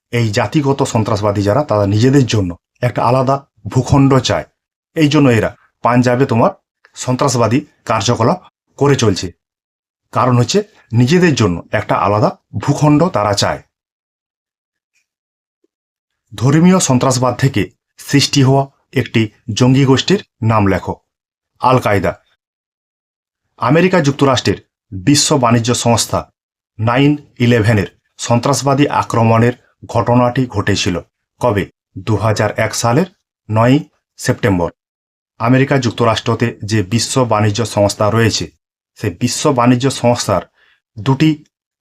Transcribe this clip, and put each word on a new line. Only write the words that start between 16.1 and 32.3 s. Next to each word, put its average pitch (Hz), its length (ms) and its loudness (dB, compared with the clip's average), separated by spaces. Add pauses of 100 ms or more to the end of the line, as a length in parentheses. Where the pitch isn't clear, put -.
ধর্মীয় 160 460 4
সন্ত্রাসবাদ 123 560 0
থেকে 110 340 -2 (280)
সৃষ্টি - 440 0
হওয়া 135 220 2 (280)
একটি 117 380 -2 (240)
জঙ্গি 131 300 4
গোষ্ঠীর 135 400 2 (180)
নাম 110 240 2
লেখো। 92 280 -2 (680)
আল 127 180 2
কায়দা। 98 340 0 (1400)
আমেরিকা 175 440 2
যুক্তরাষ্ট্রের 135 580 0 (340)
বিশ্ব 98 460 0
বাণিজ্য 120 360 2
সংস্থা 107 560 -2 (480)
নাইন 135 380 2 (220)
ইলেভেনের 117 600 0 (200)
সন্ত্রাসবাদী 131 680 0
আক্রমণের 113 680 0 (320)
ঘটনাটি 123 640 0
ঘটেছিল 98 540 -4 (400)
কবে? 107 300 -2 (280)
দু 104 180 -2
হাজার 107 420 -2